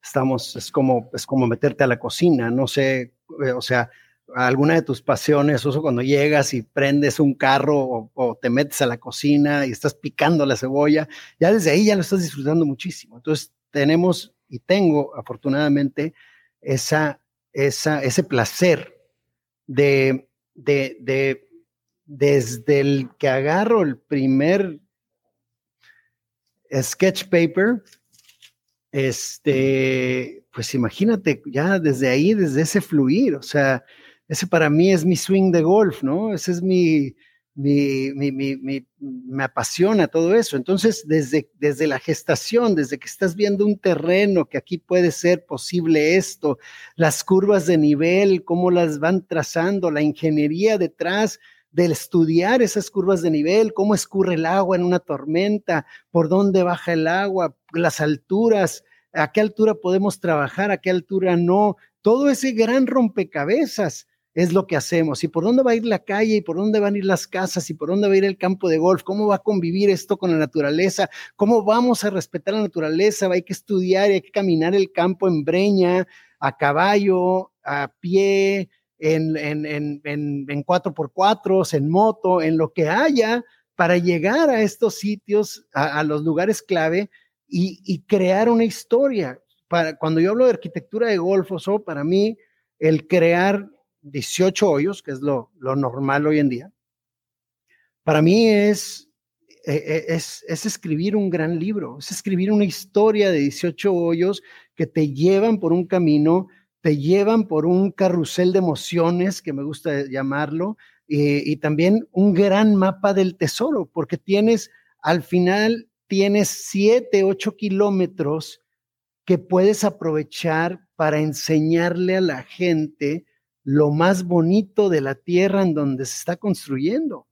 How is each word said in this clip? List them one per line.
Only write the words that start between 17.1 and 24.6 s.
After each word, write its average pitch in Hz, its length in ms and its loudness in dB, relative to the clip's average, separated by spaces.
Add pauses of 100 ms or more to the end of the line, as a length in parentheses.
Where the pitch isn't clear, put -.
esa, 143 500 -2
ese 135 200 0
placer 143 720 0 (680)
de, 135 640 0 (260)
de, 139 460 -2
de, 135 480 -4 (560)
desde 139 760 0
el 139 280 0 (100)
que 143 100 -2
agarro 180 540 0
el 139 140 -2
primer 147 840 0 (2000)